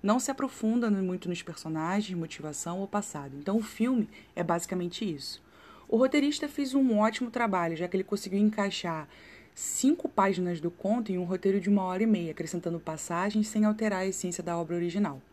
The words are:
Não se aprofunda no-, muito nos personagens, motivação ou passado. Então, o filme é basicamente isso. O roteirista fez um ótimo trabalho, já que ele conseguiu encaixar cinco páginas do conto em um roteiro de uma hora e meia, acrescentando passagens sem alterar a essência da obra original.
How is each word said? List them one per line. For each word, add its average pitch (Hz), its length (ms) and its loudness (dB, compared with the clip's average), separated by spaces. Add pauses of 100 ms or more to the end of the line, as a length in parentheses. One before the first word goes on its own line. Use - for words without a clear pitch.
Não 214 180 2
se 277 120 -2
aprofunda 233 580 0
no-, 196 140 2
muito 180 260 -2
nos 175 140 -4
personagens, 175 720 -4
motivação 160 640 -6
ou 196 80 -4
passado. 143 500 -6
Então, 196 200 0
o 233 40 4
filme 226 480 0 (260)
é 175 80 -2
basicamente 175 680 -2
isso. 143 320 -8 (460)
O 226 100 2
roteirista 285 500 4
fez 277 260 -4
um 262 240 6
ótimo 220 320 2
trabalho, 185 460 0
já 175 120 -2
que 175 80 -4
ele 190 80 2
conseguiu 202 360 -2
encaixar 202 680 2 (460)
cinco - 560 0
páginas 180 500 2
do 170 120 -2
conto 214 400 -2
em 180 60 0
um 180 60 -2
roteiro 190 360 2
de 190 100 -2
uma 202 140 4
hora 185 180 -2
e 226 60 4
meia, 175 240 2
acrescentando 170 480 -4
passagens 185 680 -2
sem 214 180 2
alterar 214 340 2
a 190 80 -2
essência 180 360 -4
da 170 140 -2
obra 170 180 -2
original. 170 460 0 (120)